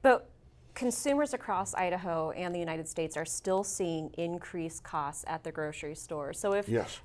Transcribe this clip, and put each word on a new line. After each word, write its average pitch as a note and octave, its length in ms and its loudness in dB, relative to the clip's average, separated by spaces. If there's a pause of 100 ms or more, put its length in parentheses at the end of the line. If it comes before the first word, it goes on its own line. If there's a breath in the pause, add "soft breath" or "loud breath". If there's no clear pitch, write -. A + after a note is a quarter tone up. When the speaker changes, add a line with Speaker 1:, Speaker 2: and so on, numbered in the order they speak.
Speaker 1:
But C4 260 8 (460)
consumers C#4 600 2
across G3 400 -2
Idaho F3 580 0
and F3 220 -4
the F3 40 0
United D#3+ 300 -2
States D#3+ 280 -2
are D#3+ 80 0
still F#3+ 400 2
seeing E3 540 0
increased E3+ 640 -4
costs D3 460 -4
at D#3+ 160 -4
the E3 80 -6
grocery D#3 420 -4
store. D3 380 -6
So G3 200 2
if G3+ 160 2
Speaker 2:
Yes. - 360 2